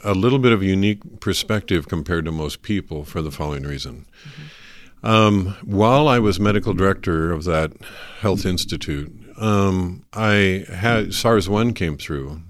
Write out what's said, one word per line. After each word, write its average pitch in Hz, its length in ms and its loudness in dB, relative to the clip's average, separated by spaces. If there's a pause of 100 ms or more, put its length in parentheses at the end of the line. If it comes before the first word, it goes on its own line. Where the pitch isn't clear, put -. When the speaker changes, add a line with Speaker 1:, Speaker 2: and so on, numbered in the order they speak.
Speaker 1:
a 101 100 2
little 123 240 4
bit 123 140 6
of 98 100 2
a 98 40 2
unique 98 540 0
perspective 98 680 -2
compared 82 360 -2
to 82 80 -4
most 78 300 -6
people 82 420 -4
for 82 180 -6
the 76 80 -4
following 71 340 -6
reason. 71 420 -10 (200)
Speaker 2:
Mm-hmm. - 800 -16
Speaker 1:
Um, 104 560 4
while 117 460 4
I 139 100 4
was 101 220 2
medical 104 320 2
director 87 600 0
of 80 120 -4
that 80 280 0 (480)
health 98 260 0
institute, 78 680 -4 (240)
um, 98 680 0 (100)
I 101 580 2
had, 101 400 0
sars 107 360 2
one 110 260 2
came 80 240 -2
through 73 520 -8